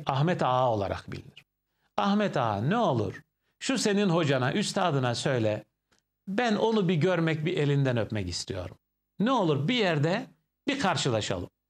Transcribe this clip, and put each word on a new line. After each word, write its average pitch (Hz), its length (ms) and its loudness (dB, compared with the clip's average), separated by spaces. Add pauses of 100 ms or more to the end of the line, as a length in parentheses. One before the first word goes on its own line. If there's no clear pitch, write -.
Ahmet 151 360 0
Ağa 127 280 2
olarak 95 420 -4
bilinir. - 320 -16 (520)
"Ahmet 202 400 0
Ağa 110 240 0
ne 156 160 0
olur 131 460 0 (360)
şu 262 200 -2
senin 208 300 2
hocana, 143 440 2
üstadına 160 640 0
söyle, 110 500 0 (640)
ben 214 280 0
onu 220 320 2
bir 185 60 2
görmek, 160 500 0
bir 156 120 -2
elinden 139 400 2
öpmek 104 320 -2
istiyorum. 92 500 -10 (400)
Ne 233 140 0
olur 156 360 0
bir 254 60 2
yerde 180 520 0 (400)
bir 277 120 0
karşılaşalım." 113 720 -2 (200)